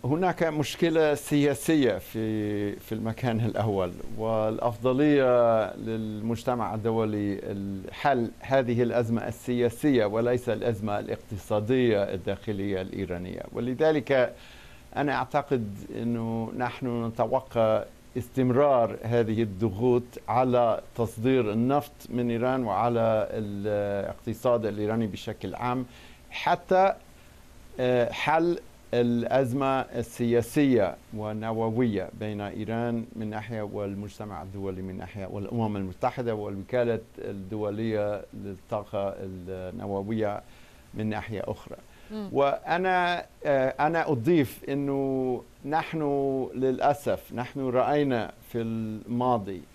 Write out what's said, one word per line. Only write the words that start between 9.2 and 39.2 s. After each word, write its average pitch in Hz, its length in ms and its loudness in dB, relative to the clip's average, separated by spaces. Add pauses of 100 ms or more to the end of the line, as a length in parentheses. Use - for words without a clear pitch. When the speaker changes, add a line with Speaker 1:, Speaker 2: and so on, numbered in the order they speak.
Speaker 1:
السياسية 120 760 2
وليس 120 440 0
الأزمة 104 500 0
الاقتصادية 107 1040 0
الداخلية 98 760 -4
الإيرانية، 90 600 -6 (100)
ولذلك 131 840 2 (640)
أنا 143 200 0
أعتقد 127 600 -2 (200)
أنه 113 640 -2
نحن 120 480 -2
نتوقع 113 800 2 (340)
استمرار 127 840 4
هذه 110 380 2
الضغوط 113 600 2 (240)
على 120 540 4 (140)
تصدير 113 560 2
النفط 127 400 2 (180)
من 120 220 -2
إيران 127 320 0
وعلى 110 680 2
الاقتصاد 104 1300 -2
الإيراني 107 420 0
بشكل 98 480 -8
عام، 123 300 -4 (460)
حتى، 185 640 2 (840)
آه، 127 320 2
حل 165 480 2 (340)
الأزمة 127 880 2
السياسية 120 1120 2 (180)
والنووية 110 1000 0
بين 107 280 -6
إيران 113 640 -4 (100)
من 110 140 -6
ناحية 107 320 -8
والمجتمع 101 800 -8
الدولي 95 400 -8
من 92 160 -8
ناحية 92 280 -10
والأمم 104 520 -4
المتحدة 113 580 -4
والوكالة 107 640 -2 (180)
الدولية 104 1160 -4
للطاقة 101 840 -6
النووية 98 1200 -6 (520)